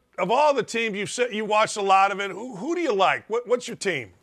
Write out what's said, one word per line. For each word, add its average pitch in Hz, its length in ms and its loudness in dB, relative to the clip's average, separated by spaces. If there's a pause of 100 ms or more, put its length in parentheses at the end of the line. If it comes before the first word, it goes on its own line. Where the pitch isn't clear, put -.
(180)
of 180 120 -2
all 285 240 4
the 240 80 0
teams 226 340 -4
you've 202 140 -6
said, 247 240 -2
you 214 100 -4
watched 214 320 2
a 208 60 -4
lot 196 300 6
of 190 80 -6
it, 202 100 -4
who, 214 260 -12
who 269 180 -6
do 349 60 -2
you 285 140 0
like? 160 340 2
What, 240 180 -4
what's 240 220 -2
your 233 80 -10
team 135 340 -4 (120)